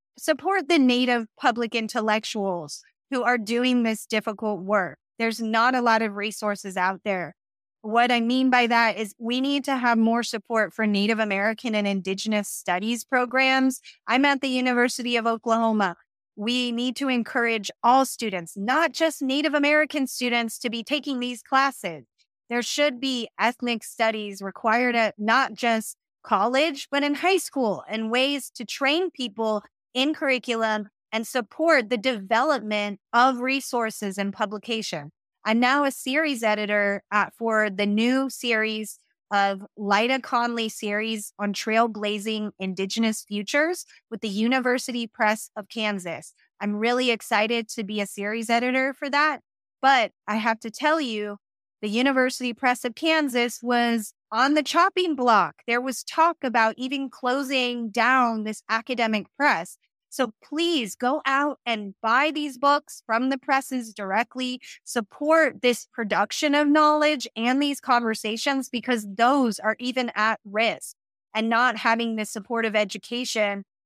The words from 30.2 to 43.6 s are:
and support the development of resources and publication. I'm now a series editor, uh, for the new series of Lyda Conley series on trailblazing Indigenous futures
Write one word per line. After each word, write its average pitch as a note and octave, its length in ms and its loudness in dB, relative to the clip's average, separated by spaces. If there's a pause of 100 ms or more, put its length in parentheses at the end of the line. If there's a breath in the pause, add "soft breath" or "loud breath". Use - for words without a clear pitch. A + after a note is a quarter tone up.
and A3 160 -4
support C4+ 640 2
the B3 80 0
development G#3 1040 0 (140)
of B3 260 4
resources A#3 800 -2
and G3 120 -2
publication. G3+ 800 -6 (320)
I'm A3 160 2
now C4 260 4
a C#4 60 0
series C#4 520 -2
editor, G#3 680 0
uh, G#3 280 0
for G#3+ 320 0
the G3+ 160 -2
new B3 420 2
series A3 720 -4 (340)
of G3 300 2 (160)
Lyda A#3 420 2
Conley A#3 480 -2
series G#3+ 720 -6
on G3+ 160 -2
trailblazing G#3+ 1040 -2
Indigenous G3 680 -2
futures C#4+ 600 -2 (240 soft breath)